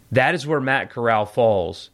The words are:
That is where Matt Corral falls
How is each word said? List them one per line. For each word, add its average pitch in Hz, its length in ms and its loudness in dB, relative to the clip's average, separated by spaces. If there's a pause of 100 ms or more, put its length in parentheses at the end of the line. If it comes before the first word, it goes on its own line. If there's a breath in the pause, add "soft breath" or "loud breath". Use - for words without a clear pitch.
(120)
That 135 240 2
is 143 120 -6
where 147 140 -2
Matt 131 300 -2
Corral 113 360 0
falls 101 680 0